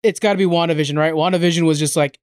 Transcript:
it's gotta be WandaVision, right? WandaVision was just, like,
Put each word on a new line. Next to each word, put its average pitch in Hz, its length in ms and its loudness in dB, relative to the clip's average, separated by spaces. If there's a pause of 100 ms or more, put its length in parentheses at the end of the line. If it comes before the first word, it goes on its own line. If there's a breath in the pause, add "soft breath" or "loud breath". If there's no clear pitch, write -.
it's 202 180 0
gotta 202 180 0
be 190 80 2
WandaVision, 165 520 0
right? 156 160 0
WandaVision 170 500 0
was 156 140 2
just, 151 180 -4
like, 143 280 -2